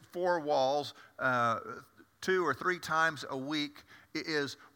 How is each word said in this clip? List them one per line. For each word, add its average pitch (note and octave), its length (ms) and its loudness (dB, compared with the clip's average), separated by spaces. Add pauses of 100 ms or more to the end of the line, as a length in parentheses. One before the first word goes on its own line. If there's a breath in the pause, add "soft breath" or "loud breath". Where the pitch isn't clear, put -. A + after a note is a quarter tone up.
(120)
four F3 260 0
walls, C#3+ 560 2 (240 loud breath)
uh, A#2+ 400 2 (600)
two F#3 260 2
or C3+ 80 2
three F3+ 240 -2
times D#3 500 0
a C#3 80 -6
week D3 460 -4 (320 loud breath)
i-, D#3 100 -4
is D3 320 -2 (200 loud breath)